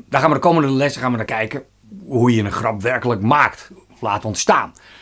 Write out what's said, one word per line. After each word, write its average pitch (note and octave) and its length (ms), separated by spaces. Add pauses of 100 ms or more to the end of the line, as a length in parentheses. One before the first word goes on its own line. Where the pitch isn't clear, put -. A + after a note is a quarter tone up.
daar C3+ 120
gaan D#3 80
we D3 60
de - 60
komende E3 300
lessen C3+ 300
gaan B2+ 100
we A#2+ 60
naar A2 80
kijken A2 380 (420)
hoe B2 300
je A2 80
een G2+ 80
grap A2 300
werkelijk A#2+ 400
maakt B2 480 (240)
of - 80
laat G#2 240
ontstaan. A2 480 (280)